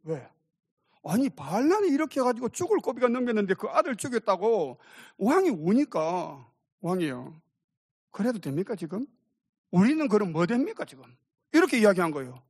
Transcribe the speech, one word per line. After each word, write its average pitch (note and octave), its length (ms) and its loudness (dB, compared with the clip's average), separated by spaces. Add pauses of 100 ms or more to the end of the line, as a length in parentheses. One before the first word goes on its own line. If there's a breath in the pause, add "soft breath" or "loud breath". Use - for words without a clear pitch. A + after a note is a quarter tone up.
왜? D3+ 260 -10 (720)
아니, A#3 240 0
반란이 C#4 600 0
이렇게 C#4 320 0
해가지고 B3 280 0
죽을 F4+ 300 -2
고비가 B3 300 0
넘겼는데 A#3 460 0
그 G#3 140 -6
아들 C#4+ 280 0
죽였다고 G#3 840 -2 (400 loud breath)
왕이 D#4+ 320 2
우니까, E3 1000 -2 (300)
"왕이요, D#3 580 -4 (720)
그래도 A3+ 280 -4
됩니까 E3 380 -6
지금? F3+ 300 -8 (640)
우리는 C4+ 380 4
그럼 G3+ 240 2
뭐 E3+ 140 2
됩니까 C4 400 -2
지금?" C3 180 -20 (480)
이렇게 D4+ 260 4
이야기한 F#3 320 4
거예요. B2+ 400 -10